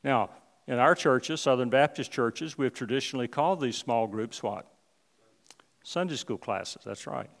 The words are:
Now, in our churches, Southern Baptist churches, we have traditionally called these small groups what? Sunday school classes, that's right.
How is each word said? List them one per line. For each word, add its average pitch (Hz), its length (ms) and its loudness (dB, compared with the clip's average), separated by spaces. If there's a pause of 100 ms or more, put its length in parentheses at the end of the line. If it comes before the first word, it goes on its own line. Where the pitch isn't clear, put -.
Now, 123 280 2 (360)
in 123 120 0
our 156 160 8
churches, 151 460 2
Southern 127 280 4
Baptist 139 420 4
churches, 139 460 -2
we 135 80 0
have 123 80 0
traditionally 127 540 -4
called 160 340 0
these 123 160 -2
small 117 300 0
groups 110 340 -6
what? 101 260 -6 (1160)
Sunday 170 320 -4
school 113 220 -6
classes, - 460 -6
that's - 240 -10
right. - 220 -8 (100)